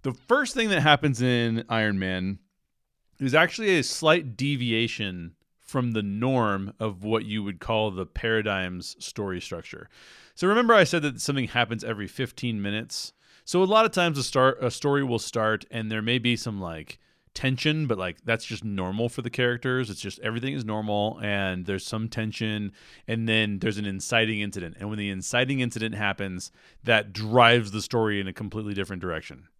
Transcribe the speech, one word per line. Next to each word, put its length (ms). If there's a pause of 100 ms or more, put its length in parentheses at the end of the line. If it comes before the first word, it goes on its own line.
The 100
first 400
thing 160
that 120
happens 420
in 460
Iron 280
Man 400 (800)
is 160
actually 420
a 60
slight 520
deviation 1000 (240)
from 320
the 100
norm 800
of 240
what 200
you 200
would 160
call 320
the 140
Paradigm's 920
story 420
structure. 500 (440)
So 140
remember 260
I 120
said 180
that 180
something 280
happens 340
every 240
fifteen 540
minutes? 520 (320)
So 160
a 40
lot 200
of 60
times 260
a 60
start, 360
a 120
story 320
will 160
start 500
and 220
there 100
may 160
be 180
some, 240
like, 380 (380)
tension, 500
but, 140
like, 260
that's 180
just 200
normal 440
for 140
the 80
characters. 640
It's 100
just 180
everything 360
is 100
normal 560
and 440
there's 200
some 240
tension 640 (360)
and 220
then 300
there's 180
an 80
inciting 560
incident. 380
And 100
when 80
the 140
inciting 480
incident 340
happens, 580 (320)
that 300
drives 580
the 120
story 360
in 80
a 60
completely 400
different 280
direction. 460 (120)